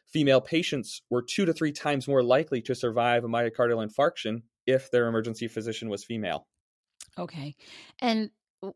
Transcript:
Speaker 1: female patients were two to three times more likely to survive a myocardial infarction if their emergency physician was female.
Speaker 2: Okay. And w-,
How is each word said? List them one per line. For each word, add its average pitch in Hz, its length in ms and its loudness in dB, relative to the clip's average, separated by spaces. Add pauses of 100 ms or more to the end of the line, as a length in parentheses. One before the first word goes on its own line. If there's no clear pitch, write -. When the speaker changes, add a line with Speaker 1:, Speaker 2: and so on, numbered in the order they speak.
Speaker 1:
female 139 340 4
patients 156 720 -4
were 123 120 0
two 196 220 0
to 165 80 2
three 156 200 0
times 147 340 -2
more 139 160 4
likely 127 400 2
to 127 140 -4
survive 120 480 2
a 117 40 -6
myocardial 117 560 0
infarction 117 580 -2 (220)
if 131 280 2
their 120 160 4
emergency 113 400 -2
physician 113 400 -6
was 101 160 -6
female. 101 420 -4 (720)
Speaker 2:
Okay. 151 360 -10 (460)
And 220 300 0 (320)
w-, 196 140 -10